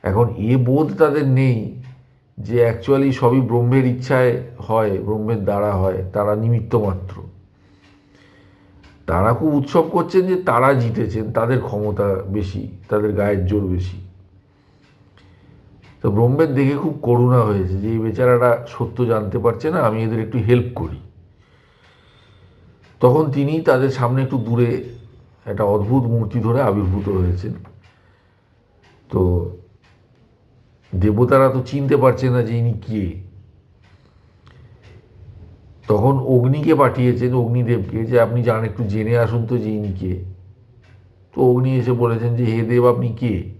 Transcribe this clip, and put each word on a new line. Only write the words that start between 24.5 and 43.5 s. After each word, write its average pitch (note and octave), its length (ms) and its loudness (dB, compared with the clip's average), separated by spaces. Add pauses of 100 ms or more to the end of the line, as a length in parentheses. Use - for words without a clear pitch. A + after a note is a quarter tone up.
একটা G2+ 180 -2
অদ্ভুত G#2 400 2
মূর্তি A#2 360 -2
ধরে A#2 220 0
আবির্ভূত G2 480 0
হয়েছেন। F#2 440 -2 (1600)
তো F2+ 420 0 (1400)
দেবতারা A#2+ 540 2
তো C3 160 -2
চিনতে C#3 320 0
পারছে B2+ 320 2
না B2 120 0
যে A2+ 160 -2
ইনি A#2 160 0
কে। F#2+ 480 -6 (2750)
তখন A#2+ 320 2
অগ্নিকে C3 560 2
পাঠিয়েছেন, B2 600 2
অগ্নিদেবকে, A2+ 720 -2
যে A#2+ 140 2
"আপনি A#2 240 2
যান, A2+ 200 0
একটু A2 200 -6
জেনে A2 340 0
আসুন A#2 280 0
তো A#2+ 120 -2
যে G#2+ 120 -2
ইনি G#2 300 -4
কে।" F2+ 240 -6 (1120)
তো C3 160 4
অগ্নি C3 240 2
এসে B2 160 0
বলেছেন A#2 440 0
যে, B2 80 0
"হে A2+ 180 0
দেব, A#2+ 260 2
আপনি A#2+ 320 0
কে?" G2 400 -4